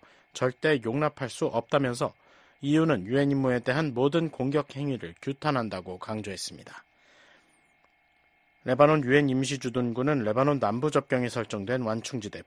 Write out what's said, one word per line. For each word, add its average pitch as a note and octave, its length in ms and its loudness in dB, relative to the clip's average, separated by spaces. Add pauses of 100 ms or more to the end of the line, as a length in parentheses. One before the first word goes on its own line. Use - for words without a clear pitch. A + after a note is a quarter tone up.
(340)
절대 C3 500 2
용납할 C3+ 460 -2
수 - 160 -4
없다면서 B2+ 680 0 (480)
이유는 D3 440 2
유엔 C#3 240 2
임무에 C3 300 2
대한 C3+ 340 -2
모든 C#3+ 380 0
공격 C#3 440 -2
행위를 C3+ 460 -6
규탄한다고 G#2+ 760 -4
강조했습니다. G2 840 -10 (1800)
레바논 D3 400 6
유엔 C#3 260 4
임시주둔군은 C3 920 0
레바논 C3 360 2
남부 A#2 300 0
접경에 C3 400 0
설정된 A2+ 520 -4
완충지대 A2 640 -6